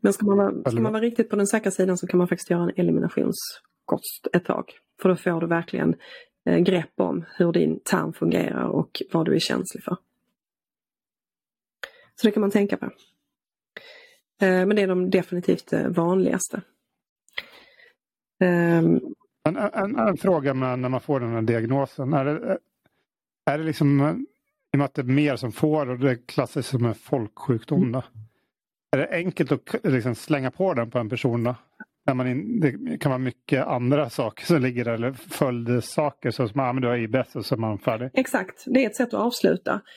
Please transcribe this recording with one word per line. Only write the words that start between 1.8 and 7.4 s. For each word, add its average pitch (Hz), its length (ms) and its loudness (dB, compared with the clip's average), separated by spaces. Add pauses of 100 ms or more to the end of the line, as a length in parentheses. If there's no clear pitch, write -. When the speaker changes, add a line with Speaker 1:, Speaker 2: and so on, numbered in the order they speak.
Speaker 1:
så 180 100 -8
kan 185 100 0
man 175 100 4
faktiskt - 220 -4
göra 175 140 2
en 175 120 -2
eliminationskost - 1600 -2
ett 180 120 2
tag. - 260 -4 (300)
För 185 80 4
då 180 60 4
får 165 260 -2
du 170 60 -4
verkligen, 170 480 0 (500)
eh, 175 140 4
grepp 180 400 2
om 175 260 0 (120)
hur 170 140 4